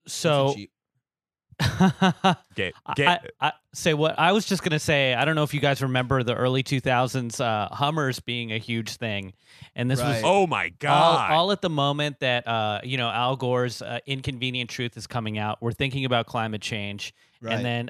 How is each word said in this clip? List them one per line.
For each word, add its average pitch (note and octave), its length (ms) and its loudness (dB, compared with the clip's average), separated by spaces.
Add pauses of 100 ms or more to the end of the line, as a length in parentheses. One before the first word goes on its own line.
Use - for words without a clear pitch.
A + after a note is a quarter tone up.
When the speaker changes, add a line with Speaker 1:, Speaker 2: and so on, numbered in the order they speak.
Speaker 1:
So C#3+ 400 2
Speaker 2:
That's C#3 60 0
a C#3+ 60 -10
Jeep. G2+ 120 -16 (880)
Speaker 1:
<laughs> - 0 - (960)
Speaker 3:
Get, F#2+ 180 -4 (120)
Speaker 1:
I, - 100 -6
Speaker 3:
get D#3 440 2
Speaker 1:
I, C#3 80 0
I D#3 60 -4 (200)
say D#3+ 220 2
what D#3 240 2
I E3 120 6
was G#3+ 140 2
just F#3 160 -2
gonna D#3 160 0
say. C#3 380 2
I B2+ 100 2
don't D#3 80 2
know D#3 80 2
if D3 140 0
you D3 40 -2
guys C3+ 220 2
remember B2+ 400 2
the A#2 140 0
early B2+ 260 2
two C3 180 -2
thousands, B2+ 640 0
uh, A2 300 0
Hummers C#3+ 480 -2
being A#2+ 320 -6
a A2 80 -2
huge A2+ 380 -4
thing, G2+ 360 -6 (420)
and B2 140 -2
this C3 100 2
was A#2+ 180 0
Speaker 2:
Right. A2 60 -2
Speaker 3:
Oh F#3+ 220 4
my A2 200 0
Speaker 1:
all, E2+ 140 -6
Speaker 3:
God. D3 520 4
Speaker 1:
all E3+ 200 2
at G3 120 -2
the F#3 80 0
moment C#3+ 480 0
that, B2 280 0
uh, G#2+ 360 0
you C3 140 -4
know, A#2+ 120 0
Al B2 280 0
Gore's, B2 440 0
uh, A#2+ 240 -6
Inconvenient B2+ 640 -4
Truth A#2+ 280 -6
is A2 100 -12
coming G#2+ 320 -4
out. G#2+ 200 -2
We're A#2 120 -2
thinking C3+ 340 -2
about A#2+ 220 2
climate A2 340 -4
change, G2+ 500 -8 (300)
Speaker 2:
Right. A2+ 140 -4
Speaker 1:
and A#2+ 100 -2
then, A#2+ 240 -4